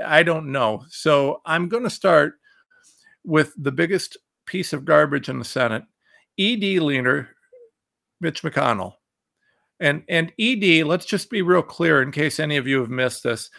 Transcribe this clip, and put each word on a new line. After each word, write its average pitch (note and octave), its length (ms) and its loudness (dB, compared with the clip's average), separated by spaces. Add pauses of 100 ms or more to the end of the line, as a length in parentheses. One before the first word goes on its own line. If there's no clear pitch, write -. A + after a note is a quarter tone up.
I D#3+ 180 4
don't D#3+ 300 -2
know. A2+ 380 0
So C#3+ 540 0
I'm E3+ 240 -2
gonna A#3 220 -4
start D#3+ 440 2 (880)
with D3+ 340 2
the C#3 140 -4
biggest E3+ 440 -2 (300)
piece - 260 -6
of C#3+ 120 -8
garbage D3+ 440 4
in C3 120 -6
the A#2 40 -10
Senate, A2+ 380 -2 (540)
E G#3 180 0
D G3 240 0
leader C#3 520 0 (880)
Mitch E3 220 -6
McConnell. G#2+ 520 -2 (840)
And, D3+ 280 0
and E3 300 0
E A#3 160 2
D, F3 300 4
let's E3 220 0
just - 240 -6
be G#3 120 -2
real F3 200 4
clear D#3+ 380 2
in C3+ 120 -2
case D3 260 -2
any D3+ 200 -2
of C3 100 -2
you C3+ 100 2
have A#2+ 120 -2
missed B2+ 340 -4
this. A#2 340 -4